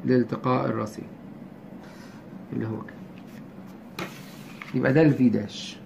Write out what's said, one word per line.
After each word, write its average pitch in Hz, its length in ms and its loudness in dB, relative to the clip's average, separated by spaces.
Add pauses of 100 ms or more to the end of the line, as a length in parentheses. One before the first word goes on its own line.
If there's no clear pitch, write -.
لالتقاء 127 600 4
الراسين 110 380 -2 (1500)
اللي 110 140 0
هو 110 100 -4
كده. - 1300 -14 (680)
يبقى 131 180 4
ده 156 100 10
ال 147 120 10
V 123 80 4
داش. 107 640 2